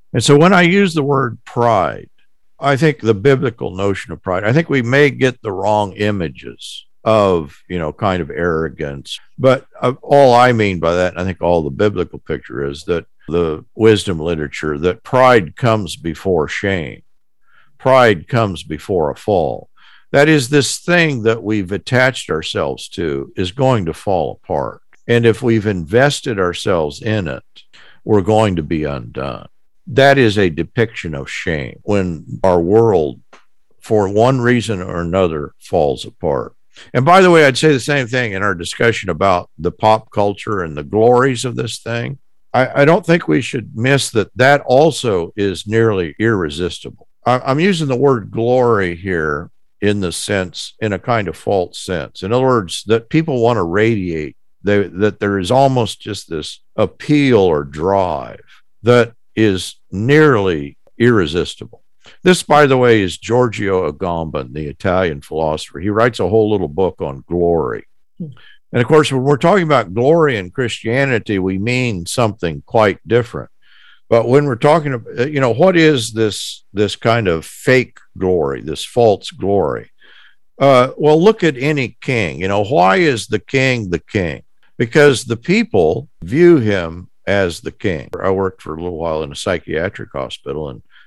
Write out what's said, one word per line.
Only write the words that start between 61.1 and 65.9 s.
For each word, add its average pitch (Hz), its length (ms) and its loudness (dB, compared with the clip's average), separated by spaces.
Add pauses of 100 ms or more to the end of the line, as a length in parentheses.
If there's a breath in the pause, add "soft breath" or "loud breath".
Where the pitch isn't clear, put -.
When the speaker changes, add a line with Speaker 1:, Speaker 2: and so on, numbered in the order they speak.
Speaker 1:
This, 180 180 4
by 147 240 4
the 131 120 2
way, 120 240 4
is 90 160 -4
Giorgio 104 720 -2
Agamben, 76 640 -6
the 76 120 -8
Italian 82 560 -2
philosopher. 78 580 -6
He 95 100 -6
writes 113 300 0